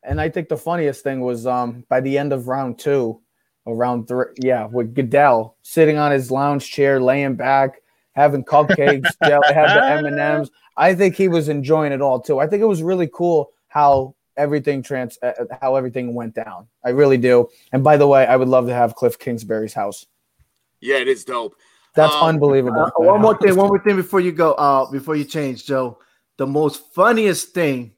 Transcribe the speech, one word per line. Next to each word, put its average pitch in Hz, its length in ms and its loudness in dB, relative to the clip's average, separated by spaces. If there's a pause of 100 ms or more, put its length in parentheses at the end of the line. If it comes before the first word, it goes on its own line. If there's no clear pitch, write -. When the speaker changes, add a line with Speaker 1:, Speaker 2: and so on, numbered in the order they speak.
Speaker 1:
And 143 180 -6
I 156 100 -2
think 165 180 -8
the 151 80 -4
funniest 160 480 -6
thing 135 160 -4
was, 123 260 -6
um, 123 420 -4
by 131 120 0
the 135 180 -2
end 143 140 -4
of 127 160 -6
round 127 300 -6
two 131 420 -2 (460)
or 117 100 -8
round 120 320 -4
three, 127 180 -2 (120)
yeah, 127 280 -2
with 117 280 -6
Goodell 127 680 2
sitting 156 360 2
on 147 120 0
his 131 200 -2
lounge 139 400 -2
chair, 139 300 0
laying 135 340 0
back, 135 480 0 (300)
having 139 320 2
cupcakes, 147 760 2
Speaker 2:
<laughs> - 60 -2
Speaker 1:
Joe, 147 200 4
had 156 320 4
the 190 80 4
M 151 220 -2
and 143 120 -4
M's. 147 320 -4 (260)
I 180 180 2
think 185 220 0
he 196 120 0
was 165 200 -2
enjoying 147 440 0
it 135 80 -4
all 131 200 0
too. 147 180 -4
I 127 80 0
think 202 160 -2
it 226 40 2
was 185 160 -2
really 175 300 -2
cool 170 380 -2 (160)
how 139 480 0 (220)
everything 143 460 -2
trans-, 127 400 -10
uh, 123 180 -2
uh, 123 40 -4 (160)
how 135 140 -2
everything 127 400 -6
went 117 200 -10
down. 107 340 -12 (160)
I 123 60 -2
really 135 280 4
do. 120 300 4 (240)
And 135 100 0
by 151 140 6
the 143 100 4
way, 139 180 6
I 123 120 2
would 131 120 2
love 127 200 2
to 123 60 -4
have 120 200 0
Cliff - 240 -2
Kingsbury's 110 560 -8
house. 101 320 -8 (760)
Speaker 3:
Yeah, 131 180 -2
it 123 100 -2
is 120 160 0
dope. 123 320 -10 (400)
Speaker 1:
That's 156 180 4
Speaker 3:
Um, 151 220 2
Speaker 1:
unbelievable. 135 440 2
Speaker 4:
Uh, - 180 0
one 185 220 4
more 214 160 4
thing, 196 200 2
one 196 100 4
more 196 160 0
thing 208 140 0
before 185 240 -2
you 180 100 0
go, 160 220 0
uh, 139 380 2
before 139 260 -6
you 147 80 -4
change, 139 420 -8
Joe. 131 320 -6 (380)
The 135 100 -4
most 147 480 -4
funniest 208 580 0
thing 131 460 -4